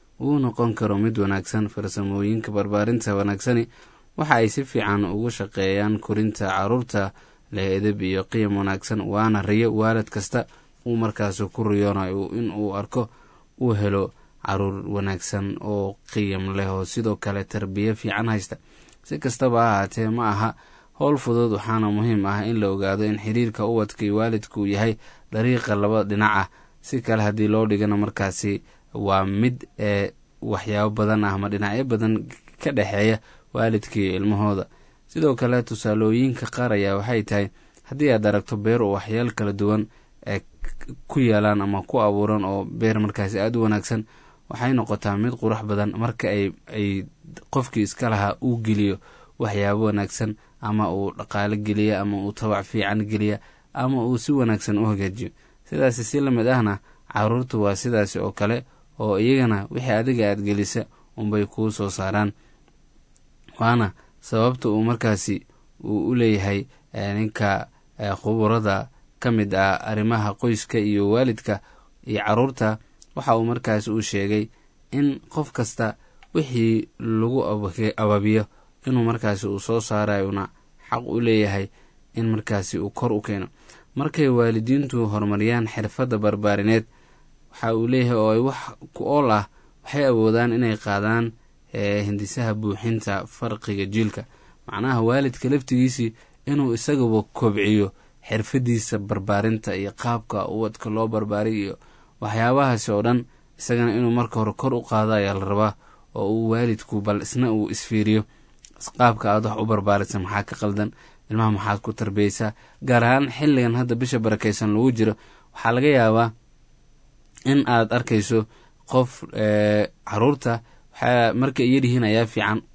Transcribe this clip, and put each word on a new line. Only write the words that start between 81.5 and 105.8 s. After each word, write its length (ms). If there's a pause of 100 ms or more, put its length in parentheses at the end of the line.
in 160
markaasi 500
uu 100
kor 240
u 80
keeno. 260 (480)
Markay 320
waalidiintu 800
horumariyaan 600
xirfadda 500
barbaarineed, 640 (680)
waxa 240
uu 120
leeyahay 300
oo 140
ay 80
wax 180 (360)
ku 140
ool 240
ah, 160 (360)
waxay 220
awoodaan 480
inay 240
qaadaan, 540 (420)
ee, 300
hindisaha 500
buuxinta 720
farqiga 580
jiilka. 400 (420)
Macnaha, 340
waalidka 480
laftigiisii 640 (320)
inuu 280
isagaba 500 (100)
kobciyo 580 (360)
xirfadiisa 720
barbaarinta 760
iyo 200
qaabka 520
ubadka 420
loo 180
barbaariyo 560
iyo 120 (460)
waxyaabahaasi 720
oo 100
dhan, 240 (340)
isagana 360
inuu 160
marka 280
hore 140
kor 200
u 80
qaado 320
ayaa 200
la 120
rabaa, 280 (420)